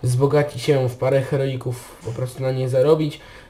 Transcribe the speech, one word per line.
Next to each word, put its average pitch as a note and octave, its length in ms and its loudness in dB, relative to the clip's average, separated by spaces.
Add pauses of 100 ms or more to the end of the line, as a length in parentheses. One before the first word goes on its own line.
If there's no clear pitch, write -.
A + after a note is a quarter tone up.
wzbogacić C3+ 580 2
się, C3 280 2
w - 80 -10
parę C3+ 240 2
heroików C3 840 -6
po A#2+ 60 -8
prostu B2+ 320 -8
na C3 80 -2
nie C3 180 -2
zarobić. D3 500 4 (300)